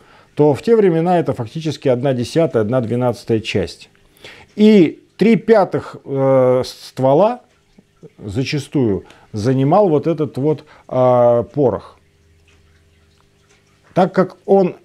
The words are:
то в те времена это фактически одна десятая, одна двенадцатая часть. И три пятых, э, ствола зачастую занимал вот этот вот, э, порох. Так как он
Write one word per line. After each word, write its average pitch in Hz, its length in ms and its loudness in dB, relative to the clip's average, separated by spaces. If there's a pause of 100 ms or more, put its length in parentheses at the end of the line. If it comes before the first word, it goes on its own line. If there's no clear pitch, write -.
(340)
то 147 180 2
в 123 100 -6
те 233 140 2
времена 175 420 2
это 139 140 -2
фактически 143 560 -8
одна 127 240 0
десятая, 127 480 -2
одна 117 200 -2
двенадцатая 120 600 -4
часть. - 480 -6 (680)
И 208 460 4 (140)
три 214 200 2
пятых, 190 680 0
э, 135 600 0
ствола 170 760 -2 (800)
зачастую 120 840 -4 (280)
занимал 135 560 0
вот 143 180 -2
этот 156 320 -4
вот, 147 260 -4 (240)
э, 123 560 2 (100)
порох. 117 440 -2 (1900)
Так 180 220 0
как 185 220 -2 (100)
он 196 380 0